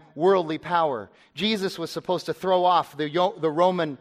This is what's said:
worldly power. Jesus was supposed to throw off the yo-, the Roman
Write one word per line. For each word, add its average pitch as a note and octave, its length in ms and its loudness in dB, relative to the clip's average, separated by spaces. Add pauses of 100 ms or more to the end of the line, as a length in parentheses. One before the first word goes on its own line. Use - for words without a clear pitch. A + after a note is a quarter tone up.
(140)
worldly E3 460 2
power. D3+ 500 -2 (240)
Jesus F#3+ 460 -2
was D#3+ 100 -6
supposed E3+ 380 -4
to D#3+ 60 -4
throw F#3 300 0
off E3+ 320 2
the D3+ 140 -4
yo-, F3+ 300 -2
the D#3 100 0
Roman E3 520 0